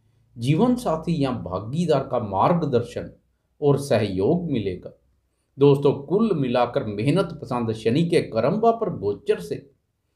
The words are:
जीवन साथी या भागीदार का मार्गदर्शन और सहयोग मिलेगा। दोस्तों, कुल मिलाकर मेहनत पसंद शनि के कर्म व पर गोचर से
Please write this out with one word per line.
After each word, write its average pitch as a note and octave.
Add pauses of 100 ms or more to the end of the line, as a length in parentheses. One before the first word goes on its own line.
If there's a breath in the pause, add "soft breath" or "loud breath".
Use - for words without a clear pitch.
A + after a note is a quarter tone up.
(380)
जीवन D#3+
साथी D#3+
या C3
भागीदार A#2
का B2
मार्गदर्शन A2+ (500)
और C#3+
सहयोग A2+
मिलेगा। G2 (680)
दोस्तों, C#3+
कुल G3
मिलाकर B2
मेहनत C3+
पसंद A#2+
शनि D3
के D#3+
कर्म A#2
व A3+
पर F#3+
गोचर G2+
से - (460)